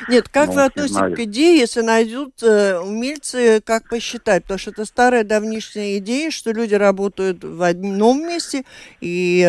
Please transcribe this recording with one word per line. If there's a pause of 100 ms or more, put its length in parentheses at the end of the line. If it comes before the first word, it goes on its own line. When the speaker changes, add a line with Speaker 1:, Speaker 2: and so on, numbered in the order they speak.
Speaker 1:
Нет,
как
Speaker 2:
ну,
Speaker 1:
вы
Speaker 2:
все
Speaker 1:
относитесь
Speaker 2:
знают.
Speaker 1:
к
идее,
если
найдут,
э,
умельцы,
как
посчитать?
Потому
что
это
старая
давнишняя
идея,
что
люди
работают
в
одном
месте (380)
и